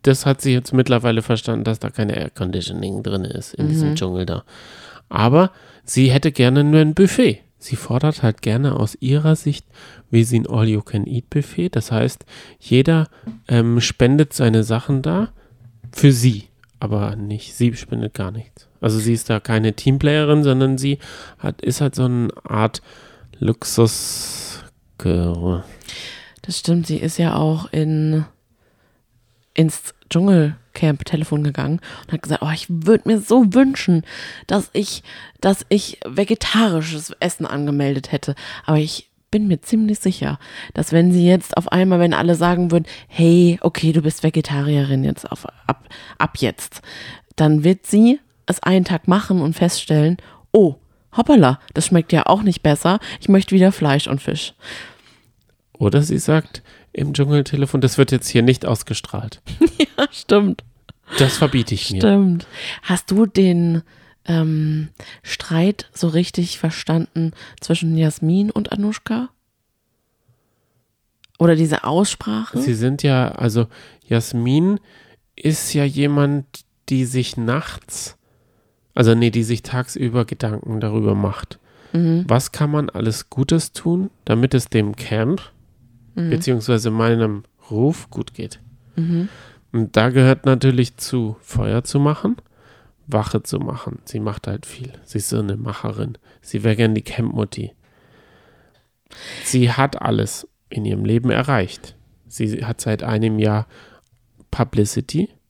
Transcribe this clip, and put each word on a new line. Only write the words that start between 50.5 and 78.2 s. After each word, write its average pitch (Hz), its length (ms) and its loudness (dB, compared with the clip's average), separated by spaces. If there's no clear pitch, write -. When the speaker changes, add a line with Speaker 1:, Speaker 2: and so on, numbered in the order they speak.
Speaker 2:
"Oh, 180 240 6
hoppala, 196 440 6
das 160 120 -2
schmeckt 170 260 2
ja 160 140 2
auch 202 160 4
nicht 196 220 0
besser, 165 340 2
ich - 80 -2
möchte 190 260 4
wieder 190 160 6
Fleisch 147 380 0
und 139 120 -2
Fisch." - 340 -6
Speaker 1:
Oder 143 240 4
sie 160 160 0
sagt - 440 0
im 143 220 -4
Dschungeltelefon, 143 680 0
das 127 160 2
wird 139 140 4
jetzt 123 180 0
hier 120 140 4
nicht 123 240 2
ausgestrahlt. - 800 -6
Speaker 2:
<laughs> - 40 -14
Ja, 285 140 2
stimmt. 202 500 0
Speaker 1:
Das 135 200 4
verbiete 127 360 0
ich - 160 -6
mir. 95 80 -4
Speaker 2:
Stimmt. 196 480 4
Hast - 280 -4
du 208 160 4
den, 170 560 2
ähm, 156 640 -2
Streit - 720 -2
so - 160 -2
richtig 175 500 -2
verstanden 160 720 -2
zwischen 165 380 -2
Jasmin 165 520 0
und - 220 -6
Anuschka? 214 560 -4
Oder 165 180 4
diese 156 280 0
Aussprache? 214 760 -2
Speaker 1:
Sie 135 140 -2
sind 127 280 -2
ja, 131 300 2
also 113 340 0
Jasmin 127 720 0
ist - 380 -4
ja 147 100 2
jemand, 143 600 0
die 131 160 0
sich 123 320 -4
nachts, - 800 -6